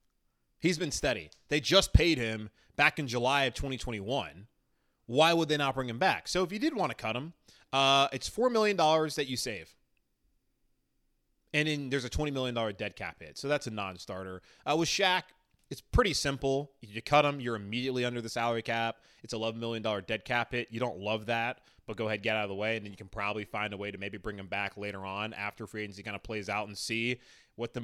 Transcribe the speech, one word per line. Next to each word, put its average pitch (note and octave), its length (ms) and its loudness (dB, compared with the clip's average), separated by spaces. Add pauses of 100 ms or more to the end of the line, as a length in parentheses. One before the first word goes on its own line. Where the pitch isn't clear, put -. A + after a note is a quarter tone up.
(600)
He's E3 180 2
been D#3 140 -4
steady. G#2+ 380 -2 (180)
They D3 120 2
just F#3 320 6
paid D#3+ 240 8
him A2 320 -4 (280)
back D3 240 4
in C#3 80 -2
July B2 340 2
of B2+ 120 0
twenty C3+ 220 -4
twenty-one. G#2 720 -6 (600)
Why D#3 280 6
would E3 160 2
they D3+ 80 2
not C#3 160 2
bring B2+ 160 -4
him A#2 80 -6
back? C#3+ 300 2
So F3+ 160 2
if E3 60 -4
you G#3 80 -6
did D4+ 160 0
wanna D#3+ 200 0
cut A2 200 -4
him, C#3+ 200 -6 (400)
uh, C#3 360 6
it's C3+ 160 -6
four A#3+ 220 2
million A3 260 4
dollars D#3 420 4
that D3 100 0
you B2+ 100 -4
save. G#2 400 -6 (1800)
And D3+ 160 2
then C#3+ 220 -2
there's C3 160 -2
a - 20 -6
twenty D3+ 220 -2
million C3 240 -2
dollar A2+ 180 -2
dead G2+ 240 -8
cap F2 240 -8
hit. D#2 160 -16
So - 100 -8
that's C#3+ 200 0
a A#2 40 -6
non-starter. F#2+ 720 -8 (240)
Uh, D3 140 2
with E3 100 2
Shaq, F#3 360 2 (440)
it's - 140 -12
pretty G3+ 320 4
simple. C#3 680 0
You G#2+ 220 -10
cut D3 240 6
him, C#3+ 120 0
you're A#2+ 160 -4
immediately B2 520 -2
under B2 160 -4
the A2+ 80 -8
salary A#2 320 -2
cap. A2+ 340 -2 (260)
It's A#2 120 -10
eleven A2+ 260 -2
million A#2 220 -4
dollar G#2+ 180 -2
dead G#2+ 240 -6
cap A#2+ 280 -2
hit. A#2+ 180 -4
You A2+ 100 -4
don't A#2 180 -4
love G#2+ 280 -4
that, A#2 340 -2 (260)
but A2 120 -10
go A2 100 0
ahead, G#2+ 140 -2
get A2 140 0
out G#2 80 0
of G2+ 40 -4
the G2 60 -4
way, A2 240 -2
and G#2 80 -10
then G2+ 40 -12
you F#2+ 60 -16
can G2 120 -16
probably G#2 360 -4
find G#2 300 -6
a - 20 -8
way G2+ 140 -6
to G2 80 -10
maybe G2 180 -8
bring G2+ 220 -8
him F#2+ 100 -12
back G2 300 -4
later G2+ 260 -6
on G2+ 300 -6
after G#2 320 -8
free G#2+ 160 -8
agency G2+ 200 -12
kinda G2+ 160 -8
plays G#2+ 300 -8
out G#2 180 -2
and G#2 120 -12
see A#2 420 -2 (360)
what A#2 180 -6
the, B2 100 -6